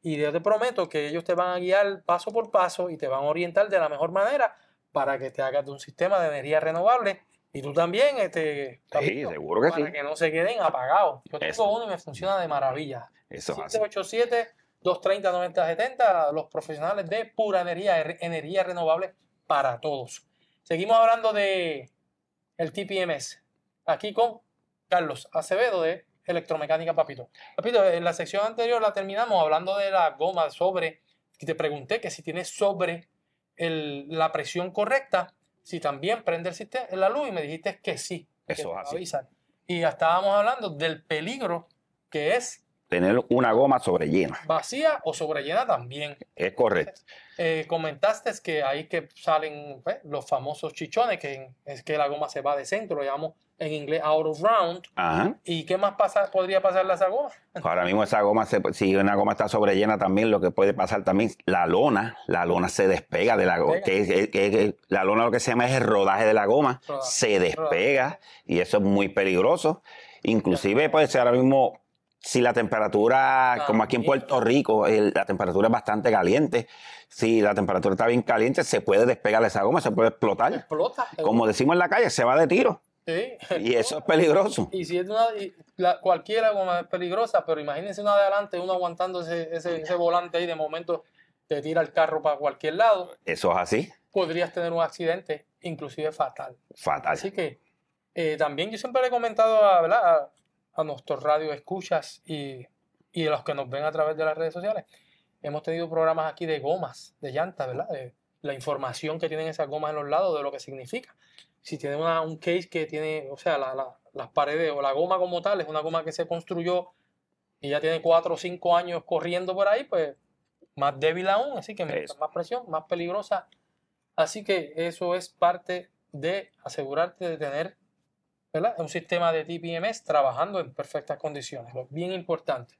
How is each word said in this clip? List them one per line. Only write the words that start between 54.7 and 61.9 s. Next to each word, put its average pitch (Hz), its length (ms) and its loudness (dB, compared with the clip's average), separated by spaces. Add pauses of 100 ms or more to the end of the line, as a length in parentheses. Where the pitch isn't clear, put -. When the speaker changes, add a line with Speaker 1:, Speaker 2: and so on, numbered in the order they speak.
Speaker 2:
Ajá. 90 480 0
Speaker 1:
¿Y 165 220 -4
qué 185 120 0
más 196 200 0
pasa, 196 340 2
podría 190 320 2
pasarle 190 300 4
a - 20 4
esa 185 140 2
goma? 254 200 -2 (320)
Speaker 2:
Ahora 87 240 2
mismo 98 160 4
esa 107 200 4
goma, 104 260 4
se, 104 120 2 (140)
si 95 220 4
una 98 180 4
goma 101 200 2
está 107 140 0
sobrellena 104 520 4
también, 101 320 4
lo 98 100 4
que 90 80 4
puede 98 240 4
pasar 95 300 0
también, 98 260 2 (160)
la 87 220 2
lona, 110 580 2